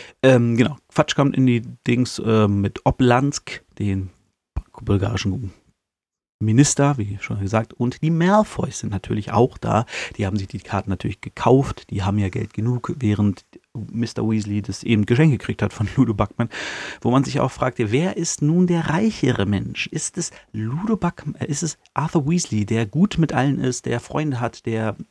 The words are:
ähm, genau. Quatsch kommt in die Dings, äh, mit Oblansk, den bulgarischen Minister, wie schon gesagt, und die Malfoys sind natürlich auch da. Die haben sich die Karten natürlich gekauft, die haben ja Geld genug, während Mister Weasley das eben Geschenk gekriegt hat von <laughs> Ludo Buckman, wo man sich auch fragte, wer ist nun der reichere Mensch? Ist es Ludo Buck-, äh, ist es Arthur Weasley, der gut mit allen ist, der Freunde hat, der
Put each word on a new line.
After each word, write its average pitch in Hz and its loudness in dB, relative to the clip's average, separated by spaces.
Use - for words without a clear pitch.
ähm, 120 4
genau. 123 2
Quatsch - 0
kommt 143 2
in 131 4
die 120 2
Dings, 123 0
äh, 110 4
mit 101 0
Oblansk, 131 0
den 98 -2
bulgarischen 101 -2
Minister, 139 4
wie 104 -6
schon 107 -6
gesagt, 110 0
und 120 -4
die 156 0
Malfoys 180 2
sind 107 -6
natürlich 104 -4
auch 117 4
da. 110 2
Die 104 0
haben 95 -2
sich 98 -4
die - -10
Karten - -4
natürlich 98 -4
gekauft, - 2
die 101 -4
haben 101 0
ja 101 0
Geld - -6
genug, 120 -4
während 104 0
Mister 110 -4
Weasley 104 -2
das - -10
eben 107 4
Geschenk 143 4
gekriegt - -4
hat 104 0
von 107 -2
<laughs> - -8
Ludo 120 4
Buckman, 107 -2
wo 120 2
man 135 4
sich 127 -4
auch 127 0
fragte, 123 -2
wer 170 0
ist 170 -4
nun 170 4
der 170 0
reichere 151 0
Mensch? 104 -2
Ist - -8
es 170 -6
Ludo 147 -2
Buck-, - -4
äh, - -4
ist 143 -4
es 156 -6
Arthur 147 0
Weasley, 113 0
der 113 0
gut 160 0
mit 160 2
allen 135 0
ist, 131 -4
der 117 -2
Freunde 143 -4
hat, 117 -6
der 110 -2